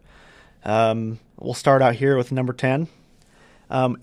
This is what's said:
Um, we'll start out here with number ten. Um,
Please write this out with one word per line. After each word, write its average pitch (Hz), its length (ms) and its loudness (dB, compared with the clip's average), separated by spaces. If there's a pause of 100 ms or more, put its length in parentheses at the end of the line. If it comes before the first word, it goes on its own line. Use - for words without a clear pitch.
(640)
Um, 113 560 0 (180)
we'll 123 180 -8
start 135 260 2
out 120 140 4
here 135 220 2
with 123 140 -2
number 127 220 -4
ten. 135 340 -2 (840)
Um, 127 340 0